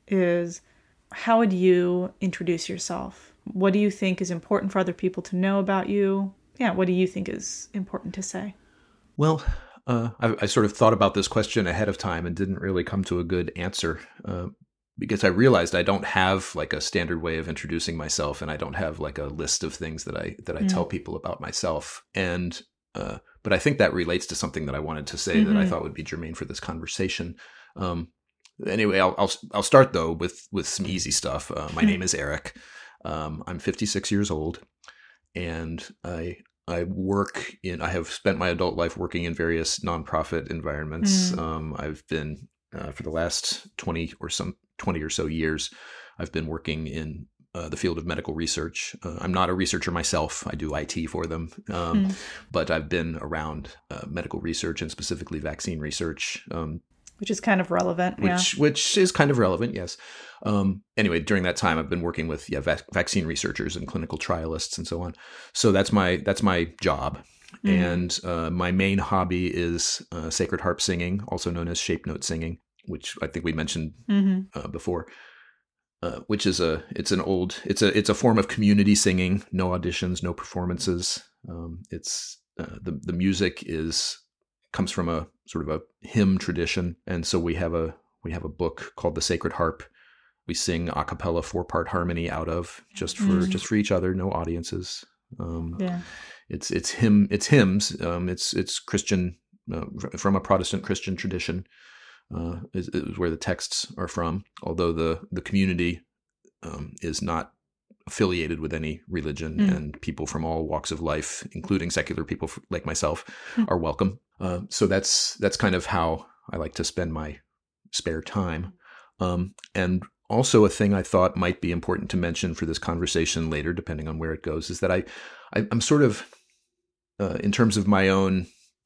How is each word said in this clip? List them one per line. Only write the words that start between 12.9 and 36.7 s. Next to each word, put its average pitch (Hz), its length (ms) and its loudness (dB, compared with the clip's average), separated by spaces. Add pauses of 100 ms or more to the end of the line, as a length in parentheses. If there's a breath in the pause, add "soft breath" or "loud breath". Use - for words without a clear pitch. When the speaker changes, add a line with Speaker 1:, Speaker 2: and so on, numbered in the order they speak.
Speaker 2:
to 90 160 0
a 85 40 0
good 85 320 0
answer, 87 440 -2 (240 loud breath)
uh, 90 220 -6 (520)
because - 240 -2
I 101 60 6
realized 92 480 6
I 87 80 4
don't 98 200 2
have, 95 520 2
like, 78 160 -2
a 76 80 -2
standard 85 420 0
way 80 160 -2
of 76 100 -4
introducing 82 480 -4
myself, 76 460 -2
and 78 80 -6
I 76 60 -4
don't 76 180 -6
have, 80 240 -2
like, 73 200 -6
a 71 80 -4
list 73 360 -2
of 78 100 -6
things 80 320 -8
that 82 120 -8
I, - 180 -6 (120)
that - 100 -4
I - 60 -2
Speaker 1:
Mm. 95 60 4
Speaker 2:
tell 90 160 4
people - 300 -6
about - 260 -6
myself. 78 640 -4 (140)
And, 90 440 -2 (360)
uh, - 220 -6 (260 soft breath)
but 101 80 4
I 92 60 6
think 143 200 2
that 98 160 6
relates 87 320 0
to 85 80 -8
something 78 320 -4
that 67 80 -4
I 73 60 -2
wanted 76 260 -6
to - 100 -10
say - 280 4
that 107 120 4
I 101 40 6
Speaker 1:
Mm-hmm. - 100 4
Speaker 2:
thought 80 140 0
would 78 100 -6
be 80 80 -8
germane 82 320 -8
for - 100 -8
this - 160 -8
conversation. 85 760 -4 (400 loud breath)
Um, 85 320 -2 (580)
anyway, 101 320 2
I'll, 92 180 6
I'll, 98 140 4 (220)
I'll 104 100 0
start 135 300 10
though 82 180 2
with, 85 400 -4
with 92 160 -2
some - 200 -4
easy 85 260 -2
stuff. - 400 -2
Uh, 76 220 -4
my 80 80 2
Speaker 1:
Hmm. 220 40 8
Speaker 2:
name 185 160 4
is 180 120 0
Eric. 143 420 -4 (480 loud breath)
Um, 78 420 -6
I'm 87 140 -8
fifty-six - 500 -2
years 101 220 2
old, 78 260 -2 (800 loud breath)
and 82 500 -6 (160)
I, 87 360 -8 (280)
I 85 180 -2